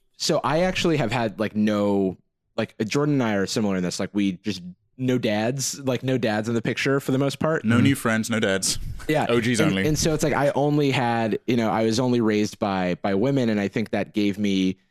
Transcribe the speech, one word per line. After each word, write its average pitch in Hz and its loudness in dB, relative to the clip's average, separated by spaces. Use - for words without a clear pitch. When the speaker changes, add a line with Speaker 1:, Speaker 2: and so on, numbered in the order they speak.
Speaker 1:
so 160 0
I 151 0
actually 185 0
have 117 0
had, 113 -2
like, 104 -2
no, 101 2
like, - -4
Jordan 147 0
and 131 2
I 110 0
are 95 0
similar 101 -2
in 90 -2
this, 87 -4
like, 98 -4
we 98 0
just, 92 -8
no 127 0
dads, 117 -2
like, 131 -4
no 131 0
dads 110 -2
in 117 -2
the 113 0
picture 135 -2
for - -4
the 131 2
most 139 -2
part. 160 -2
Speaker 2:
No 110 2
Speaker 1:
Mm-hmm. 123 4
Speaker 2:
new 139 4
friends, 110 -2
no 110 0
dads. 98 0
Speaker 1:
Yeah. 147 0
Speaker 2:
O 120 2
Gs 113 0
Speaker 1:
And, - 4
Speaker 2:
only. 95 0
Speaker 1:
and 151 2
so 160 0
it's 151 0
like, 147 0
I 135 2
only 147 2
had, 117 0
you 120 2
know, 113 2
I 107 2
was 113 0
only 123 2
raised 107 0
by, 92 0
by 101 0
women. 123 2
And 107 0
I 98 -2
think 107 -4
that 101 -4
gave 101 0
me, 95 0